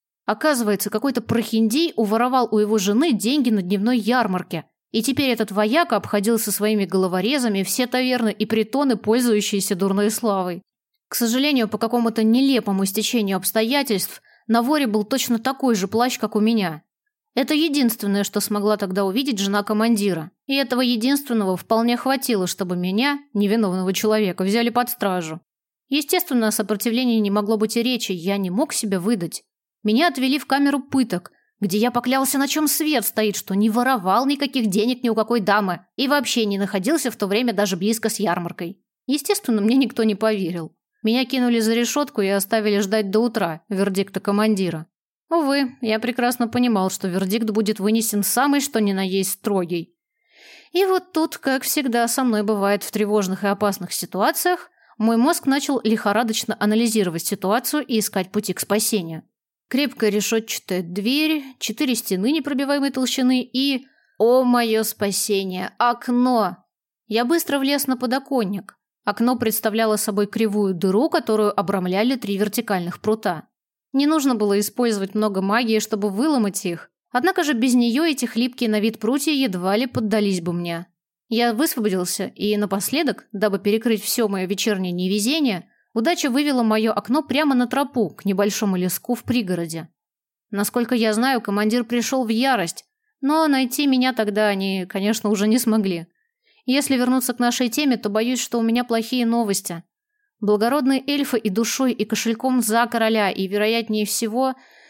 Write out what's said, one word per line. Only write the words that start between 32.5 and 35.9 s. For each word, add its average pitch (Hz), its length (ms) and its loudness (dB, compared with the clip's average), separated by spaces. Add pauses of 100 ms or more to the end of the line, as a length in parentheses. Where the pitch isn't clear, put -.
свет 294 380 0
стоит, 220 320 -2
что - 180 -6
не 208 140 4
воровал 233 580 0
никаких 277 420 0
денег 226 340 0
ни 240 80 2
у 220 40 0
какой 214 260 0
дамы 196 440 0 (120)